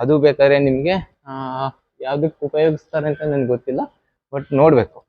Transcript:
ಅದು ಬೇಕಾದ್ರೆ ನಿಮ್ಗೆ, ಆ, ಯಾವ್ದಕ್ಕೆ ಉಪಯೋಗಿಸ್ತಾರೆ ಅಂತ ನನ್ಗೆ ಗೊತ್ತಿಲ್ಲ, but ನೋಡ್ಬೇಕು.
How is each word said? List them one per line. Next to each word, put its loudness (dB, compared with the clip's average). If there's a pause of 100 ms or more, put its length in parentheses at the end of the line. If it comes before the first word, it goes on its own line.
ಅದು 2
ಬೇಕಾದ್ರೆ 4
ನಿಮ್ಗೆ, 0 (340)
ಆ, -16 (680)
ಯಾವ್ದಕ್ಕೆ -4
ಉಪಯೋಗಿಸ್ತಾರೆ -2
ಅಂತ -4
ನನ್ಗೆ -2
ಗೊತ್ತಿಲ್ಲ, -4 (540)
but -6
ನೋಡ್ಬೇಕು. 2